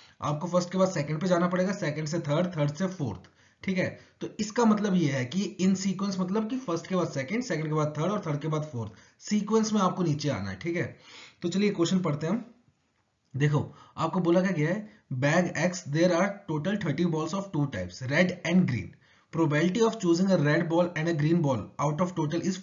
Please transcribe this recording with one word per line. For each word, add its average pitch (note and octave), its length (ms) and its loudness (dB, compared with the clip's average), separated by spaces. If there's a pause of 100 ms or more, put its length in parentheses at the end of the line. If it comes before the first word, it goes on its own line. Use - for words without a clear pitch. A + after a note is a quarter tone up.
(220)
आपको D3 260 -4
first F3 240 0
के F#3 60 -2
बाद F#3 120 4
second D3+ 320 -2
पे F#3+ 60 0
जाना F3+ 200 4
पड़ेगा, F3+ 260 0
second D#3 340 -4
से E3 120 -2
third, D#3+ 360 0
third D3 180 2
से F#3+ 160 -2
fourth, A#2 400 -6 (340)
ठीक F#3+ 140 0
है। D#3+ 100 2 (340)
तो F3 60 -4 (120)
इसका A3+ 260 0
मतलब G3+ 300 4
ये D#3 160 4
है C3 140 -2
कि F3+ 360 -4
in F#3+ 180 4
sequence G3 400 -2
मतलब G3 300 -2
कि C4 100 -4
first E3 280 -4
के F#3 80 -2
बाद E3+ 140 2
second, F#3 340 -4
सेकंड D#3+ 220 -4
के D3+ 80 -2
बाद D3+ 240 0
third E3+ 140 0
और G3+ 160 -2
third D3 140 -2
के D#3+ 60 -4
बाद D3+ 240 -2
फोर्थ, A2+ 200 -6 (300)
Sequence G#3+ 520 2
में G#3+ 80 2
आपको F#3 220 2
नीचे D3 260 0
आना G2 200 -4
है, F#2 100 -8
ठीक E3+ 160 -4
है। D3 200 -4 (460)
तो F3 80 -2
चलिए G3 220 2
question E3+ 280 2
पढ़ते D#3 280 0
हैं F3+ 60 0
हम। A#3 120 -2 (880)
देखो, D3 260 2 (380)
आपको D#3+ 240 0
बोला E3+ 200 4
क्या F#3+ 120 0
गया D3+ 160 0
है, - 340 -6 (140)
bag D3+ 280 4 (200)
X F3+ 240 -4
there E3 260 4
are G3 160 2 (160)
total E3 320 -2
thirty D#3+ 320 0
balls D#3 220 -2
of G3 180 -4
two D3 180 0
types, F2+ 380 -8
red F3 260 2 (120)
and E3+ 220 4
green। A2 220 -2 (440)
Probability E3 500 2
of A3+ 160 4
choosing F3+ 320 2
a F3+ 80 6
red D3+ 300 2
ball F3 240 2
and D#3+ 160 -2
a E3+ 60 0
green D#3 280 2
ball B2+ 180 0 (200)
out D3+ 200 0
of F3+ 140 2
total D#3+ 260 -2
is F#3 220 -2